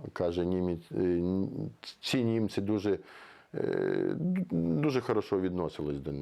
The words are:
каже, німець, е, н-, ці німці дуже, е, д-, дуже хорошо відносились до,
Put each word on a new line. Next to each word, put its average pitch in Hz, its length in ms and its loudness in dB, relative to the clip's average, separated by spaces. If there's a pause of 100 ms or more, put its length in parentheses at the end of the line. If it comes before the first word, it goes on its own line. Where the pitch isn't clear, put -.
(140)
каже, 87 320 0
німець, 90 460 0
е, 104 80 -2
н-, 90 500 2 (520)
ці 131 220 0
німці 113 380 0
дуже, 101 380 0 (560)
е, 50 600 0
д-, 185 360 0
дуже 156 500 2
хорошо 104 380 2
відносились 80 600 -2
до, 73 120 -6 (100)